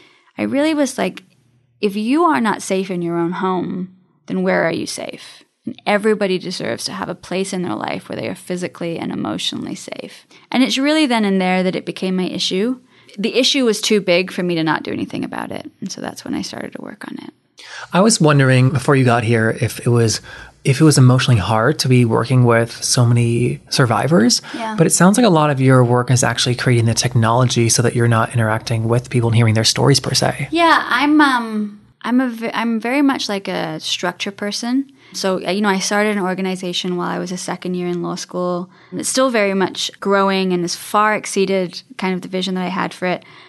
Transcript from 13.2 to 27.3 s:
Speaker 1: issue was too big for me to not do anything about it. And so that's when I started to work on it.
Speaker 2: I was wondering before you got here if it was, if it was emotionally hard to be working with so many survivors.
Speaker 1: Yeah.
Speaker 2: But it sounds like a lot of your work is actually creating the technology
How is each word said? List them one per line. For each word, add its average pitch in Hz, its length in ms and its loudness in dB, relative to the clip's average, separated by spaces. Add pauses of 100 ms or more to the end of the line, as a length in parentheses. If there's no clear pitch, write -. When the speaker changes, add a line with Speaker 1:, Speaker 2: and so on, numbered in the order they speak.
Speaker 1:
issue 254 300 2
was 214 160 2
too 208 200 2
big 180 300 2
for 196 100 -6
me 175 140 0
to 160 80 0
not 156 180 0
do - 100 -8
anything - 320 -6
about - 280 -8
it. - 180 -12 (100)
And - 120 -10
so - 100 -12
that's - 240 -12
when - 80 -6
I - 80 -4
started - 320 -12
to - 80 -16
work - 260 -16
on - 160 -14
it. - 100 -18 (600)
Speaker 2:
I 175 80 4
was 226 180 4
wondering 131 520 6
before 139 240 2
you 135 80 4
got 120 200 4
here 113 380 2
if - 180 -2
it - 100 -2
was, 117 320 2 (420)
if 135 160 2
it 160 40 6
was 151 140 6
emotionally 127 420 6
hard 110 400 2
to - 80 -2
be 123 180 6
working 117 380 2
with 113 280 4 (120)
so 123 220 2
many 120 540 2 (100)
survivors. 139 720 2 (120)
Speaker 1:
Yeah. 220 240 -6
Speaker 2:
But 165 80 4
it 175 60 2
sounds 190 260 6
like 247 80 4
a 214 40 6
lot 156 200 4
of 135 100 0
your 131 240 6
work 123 280 2
is 123 120 4
actually 120 320 0
creating 120 300 2
the 113 80 2
technology 120 760 2